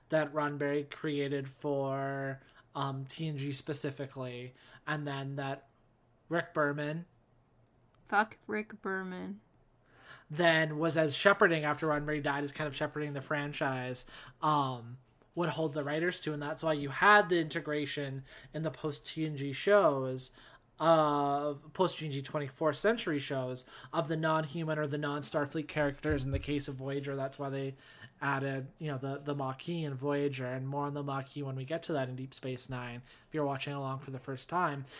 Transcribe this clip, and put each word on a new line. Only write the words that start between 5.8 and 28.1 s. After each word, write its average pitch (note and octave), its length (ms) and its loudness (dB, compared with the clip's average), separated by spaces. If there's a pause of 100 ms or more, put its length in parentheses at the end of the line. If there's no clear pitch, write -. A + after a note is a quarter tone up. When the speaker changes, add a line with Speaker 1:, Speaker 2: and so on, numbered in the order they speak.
Speaker 1:
Rick E3 260 -2
Berman D3+ 500 0 (1000)
Speaker 2:
Fuck G#3+ 400 0
Rick G#3+ 360 -6
Berman. F#3+ 580 -6 (920)
Speaker 1:
then D#3+ 480 4
was D#3+ 180 2
as D#3 180 4
shepherding F3+ 500 6
after D3+ 240 0
Roddenberry D3 340 0
died, C#3+ 220 0
is C#3+ 80 -6
kind D#3 160 -4
of C#3 80 -6
shepherding D3 360 -2
the C#3 80 -4
franchise, C3+ 840 -2 (360)
um, C3 540 2 (380)
would E3 160 0
hold D#3 220 0
the D3 120 -2
writers D#3+ 360 0
to, D#3 120 -2
and D3 100 -4
that's D3+ 200 -4
why D#3+ 100 2
you C#3+ 160 0
had G3 400 8
the F3 120 6
integration D3 840 -2 (300)
in D#3 80 -4
the D#3 80 0
post C#3+ 340 -6
T D#3 220 -4
N D3+ 100 -4
G C#3 160 -4
shows C3+ 800 4 (480)
of D3 960 4
post F3+ 260 2
G D#3 100 -6
G C#3 140 -4
twenty-fourth D3 540 0
century G3+ 420 2
shows C3 460 -4 (280)
of D#3 160 0
the D#3+ 80 0
non-human D#3 600 0
or D3+ 80 0
the D3 120 -2
non-Starfleet D3 680 -2
characters. D3 560 0
In C3+ 60 -2
the C3+ 80 0
case D3 300 -2
of C#3 60 -6
Voyager, C#3 420 -4
that's C3+ 220 -4
why C#3 100 -4
they C3+ 260 -4 (480)